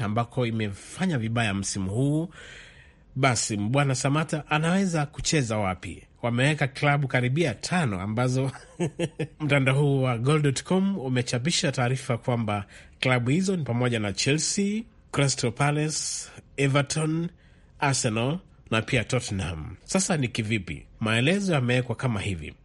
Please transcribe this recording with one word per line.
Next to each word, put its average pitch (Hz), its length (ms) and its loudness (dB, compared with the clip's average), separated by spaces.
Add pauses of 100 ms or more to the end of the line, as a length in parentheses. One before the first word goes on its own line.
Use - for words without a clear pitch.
ambako 117 420 -2
imefanya 113 720 -2
vibaya 113 360 0
msimu 98 380 -2
huu, 143 380 0 (840)
basi 127 420 2
Mbwana 131 380 2
Samata 151 540 0
anaweza 165 560 0
kucheza 120 520 0
wapi? 92 460 -4 (180)
Wameweka 131 460 2
klabu 143 400 2
karibia 127 460 0
tano 117 480 -2
ambazo 127 500 0 (440)
<laughs> 156 440 -6
mtandao 135 360 2
huu 139 280 4
wa 123 140 2
goal 143 240 2
dot 143 220 0
com 190 340 2
umechapisha 127 720 0
taarifa 127 460 0
kwamba 110 480 -2 (340)
klabu 123 300 2
hizo 190 260 2
ni 165 80 -2
pamoja 120 360 0
na 101 140 0
Chelsea, 202 720 0 (280)
Crystal 135 400 2
Palace, 147 800 -2 (280)
Everton, 156 720 0 (500)
Arsenal 131 600 0 (320)
na 110 100 2
pia 113 220 0
Tottenham. 87 800 -4
Sasa 190 340 0
ni 131 100 2
kivipi? 104 580 -4 (140)
Maelezo 151 540 2
yamewekwa 123 420 2
kama 120 260 -2
hivi. 82 320 -6 (120)